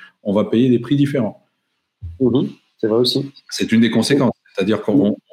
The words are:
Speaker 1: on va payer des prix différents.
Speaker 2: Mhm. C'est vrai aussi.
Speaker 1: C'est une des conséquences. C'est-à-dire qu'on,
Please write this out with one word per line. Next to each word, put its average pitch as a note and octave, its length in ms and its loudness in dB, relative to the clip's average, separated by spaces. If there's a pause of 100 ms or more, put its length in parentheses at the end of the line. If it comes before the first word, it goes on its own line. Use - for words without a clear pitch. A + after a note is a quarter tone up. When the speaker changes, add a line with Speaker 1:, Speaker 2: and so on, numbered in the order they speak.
(240)
Speaker 1:
on G2+ 100 -4
va G#2 100 2
payer A#2 260 2
des A#2 100 2
prix C#3+ 180 -2
différents. C#3 480 -2 (720)
Speaker 2:
Mhm. B2+ 300 0 (280)
C'est A2+ 100 -4
vrai A2 120 2
aussi. C3+ 320 -2 (180)
Speaker 1:
C'est - 220 -6
une A2+ 80 4
des A#2 120 2
conséquences. A2+ 420 0 (220)
C'est-à-dire G2+ 260 -2
qu'on, E3+ 340 0 (180)